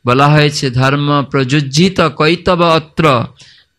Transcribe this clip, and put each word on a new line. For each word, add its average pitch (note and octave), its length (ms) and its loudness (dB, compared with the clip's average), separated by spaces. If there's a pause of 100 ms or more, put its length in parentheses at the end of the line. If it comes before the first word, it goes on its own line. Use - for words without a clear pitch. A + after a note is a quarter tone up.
বলা C3 220 2
হয়েছে, D3 440 0
"ধর্ম C#3+ 520 0
প্রযুজ্জিত D3 800 -2
কৈতব E3+ 600 0
অত্র।" D#3+ 640 0 (540)